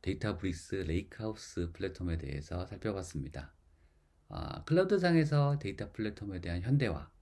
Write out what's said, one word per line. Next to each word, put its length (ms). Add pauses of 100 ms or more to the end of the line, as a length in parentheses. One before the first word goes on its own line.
데이터브릭스 720
레이크하우스 960
플랫폼에 440
대해서 500
살펴봤습니다. 840 (800)
아, 340
클라우드상에서 960
데이터 320
플랫폼에 480
대한 220
현대화 500 (100)